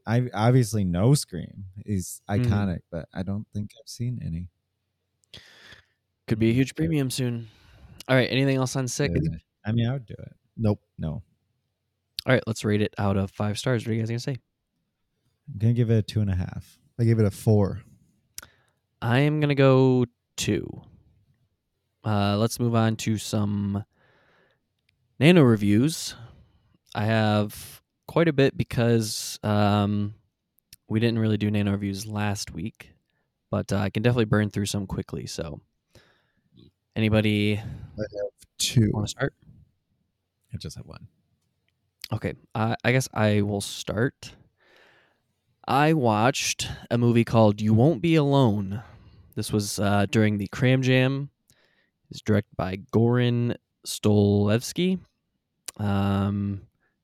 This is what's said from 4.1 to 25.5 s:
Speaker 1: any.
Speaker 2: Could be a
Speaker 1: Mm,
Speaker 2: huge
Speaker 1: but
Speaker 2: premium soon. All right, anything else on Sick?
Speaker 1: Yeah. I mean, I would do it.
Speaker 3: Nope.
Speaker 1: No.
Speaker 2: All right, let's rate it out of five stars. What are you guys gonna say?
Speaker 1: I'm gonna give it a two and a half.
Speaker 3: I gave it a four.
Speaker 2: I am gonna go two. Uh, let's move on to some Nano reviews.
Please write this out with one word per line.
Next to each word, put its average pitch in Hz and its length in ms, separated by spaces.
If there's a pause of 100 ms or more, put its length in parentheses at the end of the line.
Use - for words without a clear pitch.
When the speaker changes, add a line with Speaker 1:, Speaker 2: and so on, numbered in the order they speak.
Speaker 1:
any. 87 260 (1800)
Speaker 2:
Could 110 100
be 113 120
a - 20
Speaker 1:
Mm, - 20
Speaker 2:
huge 127 240
Speaker 1:
but 160 100
Speaker 2:
premium 143 220
soon. 120 380 (600)
All 131 80
right, 123 140
anything 135 260
else 131 200
on 131 120
Sick? 143 260
Speaker 1:
Yeah. 85 240 (260)
I 107 80
mean, 117 160
I 123 60
would 127 120
do - 120
it. - 160 (220)
Speaker 3:
Nope. 107 240 (180)
Speaker 1:
No. 78 240 (1040)
Speaker 2:
All 123 60
right, 127 140
let's - 180
rate 107 180
it - 160
out 101 180
of 98 160
five 104 260
stars. 123 260
What 117 60
are 110 40
you 113 60
guys 113 80
gonna 117 120
say? 135 160 (1120)
Speaker 1:
I'm 104 100
gonna 110 160
give 117 160
it 113 80
a 104 40
two - 180
and 101 100
a 90 60
half. - 420 (200)
Speaker 3:
I 120 60
gave 113 140
it 110 60
a 98 60
four. 104 520 (1160)
Speaker 2:
I 120 200
am 151 200
gonna 143 160
go 131 500 (300)
two. - 460 (1200)
Uh, 101 320
let's 113 220
move 120 160
on 113 220
to 110 200
some 101 680 (1400)
Nano 165 220
reviews. 113 720 (800)